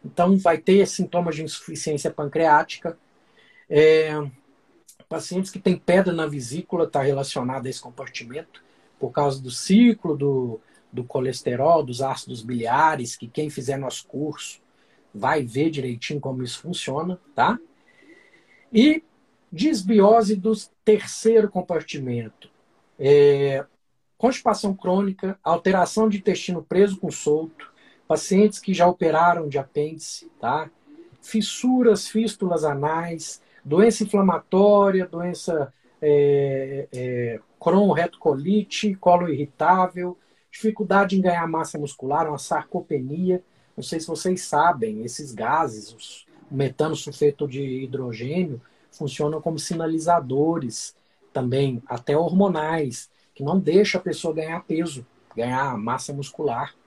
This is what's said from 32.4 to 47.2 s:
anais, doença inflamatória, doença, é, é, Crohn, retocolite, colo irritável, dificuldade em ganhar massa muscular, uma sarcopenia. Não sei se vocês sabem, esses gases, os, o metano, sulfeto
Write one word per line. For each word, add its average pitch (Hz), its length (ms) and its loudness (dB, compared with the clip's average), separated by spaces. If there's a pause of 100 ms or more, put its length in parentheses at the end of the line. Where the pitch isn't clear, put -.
anais, 156 800 -4 (200)
doença 214 400 2
inflamatória, 196 1040 4
doença, 165 640 -6 (280)
é, 139 920 2
é, 123 480 -6 (240)
Crohn, 190 280 4
retocolite, 175 1040 -2
colo 175 320 4
irritável, 180 920 0 (340)
dificuldade 202 640 0
em 185 60 2
ganhar 170 260 0
massa 160 300 -4
muscular, 147 500 -4
uma 147 80 -6
sarcopenia. 165 1080 -4 (320)
Não 147 80 -12
sei 165 160 -6
se 160 80 -10
vocês 180 360 -4
sabem, 131 600 0
esses 123 300 -12
gases, 113 640 -4
os, - 320 -20 (240)
o 139 40 -12
metano, 139 400 -2
sulfeto 147 540 -2